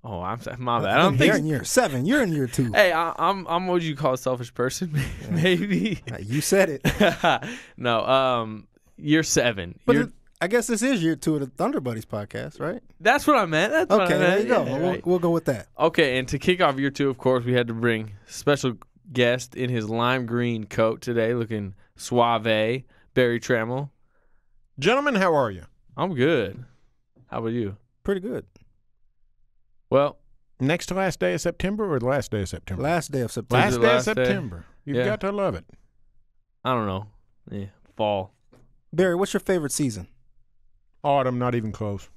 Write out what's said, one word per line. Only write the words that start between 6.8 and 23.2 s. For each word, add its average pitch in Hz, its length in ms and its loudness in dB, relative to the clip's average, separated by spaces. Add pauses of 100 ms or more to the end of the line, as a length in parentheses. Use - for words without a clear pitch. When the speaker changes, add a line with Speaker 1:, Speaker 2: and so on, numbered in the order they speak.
Speaker 1:
<laughs> - 160 -20
No, 117 280 0
um, 120 600 0 (320)
year 151 240 2
seven. 123 640 -2
Speaker 2:
But 240 80 6
Speaker 1:
Year 233 80 4
Speaker 2:
it, - 80 -4 (320)
I 175 60 -2
guess 226 180 0
this 220 160 -2
is 247 200 0
year 160 140 0
two 156 200 -2
of 143 40 -2
the 135 60 -4
Thunder 165 340 -4
Buddies 117 240 -6
podcast, 113 560 -10
right? 156 220 -8 (180)
Speaker 1:
That's 254 260 2
what 294 120 6
I 196 80 2
meant. 165 260 0
That's 320 160 2
what 202 140 4
I - 20 2
Speaker 2:
Okay, 175 140 2
there 180 140 4
Speaker 1:
meant. 202 100 2
Speaker 2:
you 240 60 -2
go. 226 180 2
Speaker 1:
Yeah, - 120 -4
Speaker 2:
We'll, 180 120 0
Speaker 1:
right. - 160 -4
Speaker 2:
we'll 180 120 2
go 170 120 2
with 165 160 0
that. 113 220 -4 (100)
Speaker 1:
Okay, 151 400 2
and 131 100 -4
to 143 100 -4
kick 180 220 0
off 139 180 2
year 139 120 0
two, 139 180 0
of 127 80 -2
course, 127 300 2
we 127 80 0
had 123 140 2
to 113 60 -6
bring 110 380 0 (140)
special 139 480 0 (360)
guest 123 460 0
in 123 140 -4
his 110 180 -2
lime 120 380 0
green 117 380 -2
coat 110 360 0
today, 117 320 0
looking 110 400 -4 (240)
suave, 117 460 2 (720)
Barry 120 260 2